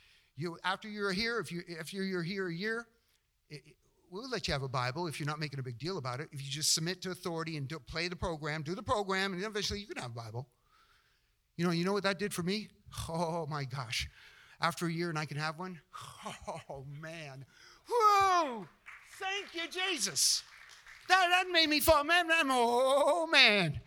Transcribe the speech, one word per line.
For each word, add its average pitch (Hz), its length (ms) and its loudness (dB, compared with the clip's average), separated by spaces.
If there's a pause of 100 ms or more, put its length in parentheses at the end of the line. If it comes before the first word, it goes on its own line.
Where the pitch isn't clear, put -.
(360)
You, 165 280 -6
after 190 220 -2
you're 208 260 -2
here, 233 260 0
if 170 120 -4
you, 170 160 -6
if 160 280 -12
you're, 190 100 -4
you're 185 180 -2
here 190 260 -4
a 170 40 -4
year, 220 340 -6 (640)
it, 147 160 -16
it, 147 120 -20 (340)
we'll 214 180 -12
let 226 200 -4
you 170 40 0
have 139 100 0
a 135 60 -6
Bible 127 380 -2
if 151 120 -6
you're 147 80 -4
not 151 120 -4
making 143 200 -6
a 131 40 -6
big 120 160 -10
deal 170 180 -6
about 127 240 -6
it. 160 100 -10
If 139 120 -12
you 139 80 -10
just 147 240 0
submit 180 280 -2
to 185 80 -6
authority 165 460 -6
and 139 100 -6
do, 160 120 -8
play 170 300 -6
the 175 80 -6
program, 156 460 -4
do 160 120 -4
the 233 80 -8
program, 196 500 0
and 180 100 -4
eventually 202 380 -4
you 202 60 -14
can 359 100 -14
have 123 140 -8
a 117 40 -12
Bible." 117 320 -8 (1080)
You 170 80 0
know, 180 60 2
you 170 160 2
know 202 80 2
what 202 80 2
that 196 160 0
did 202 160 -4
for 180 80 -4
me? 196 260 -2 (400)
Oh, 165 400 -2
my 143 160 -4
gosh! 123 460 -6 (500)
After 170 260 0
a 170 60 -2
year 170 160 -2
and 156 100 -2
I 156 60 -2
can 143 140 -6
have 156 200 -4
one? 185 280 -10
<laughs> - 480 -12 (340)
Oh, 139 160 -10 (160)
man! 156 460 -12 (420)
Whoa! 370 800 6 (520)
Thank 381 360 -6
you, 330 160 -6
Jesus. 311 720 0 (680)
That, 359 220 6
that 370 200 4
made 330 200 4
me 302 100 4
fall. 302 240 8
Man, 339 240 4
man, 320 220 4
oh, 262 840 4
man! 208 540 8